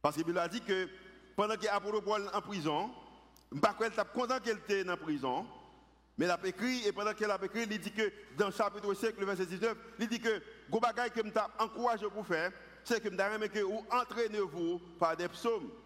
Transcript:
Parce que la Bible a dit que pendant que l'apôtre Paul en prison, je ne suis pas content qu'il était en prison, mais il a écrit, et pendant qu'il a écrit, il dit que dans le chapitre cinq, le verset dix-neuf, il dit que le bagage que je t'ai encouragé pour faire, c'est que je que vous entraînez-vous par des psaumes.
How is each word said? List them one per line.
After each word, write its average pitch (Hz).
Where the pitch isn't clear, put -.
Parce 147
que 151
la 160
Bible 175
a 170
dit 196
que 190
pendant 214
que 208
l'apôtre 202
Paul 202
en 202
prison, 175
je -
ne 143
suis 220
pas 214
content 247
qu'il 240
était 196
en 180
prison, 147
mais 156
il 180
a 170
écrit, 220
et 202
pendant 208
qu'il 208
a 190
écrit, 202
il 214
dit 180
que 214
dans 202
le 190
chapitre 202
cinq, 220
le 196
verset 190
dix-neuf, 190
il 226
dit 226
que 233
le 220
bagage 233
que 226
je 214
t'ai 226
encouragé 226
pour 202
faire, 175
c'est 226
que 214
je 208
que 208
vous 208
entraînez-vous 208
par 165
des 175
psaumes. 202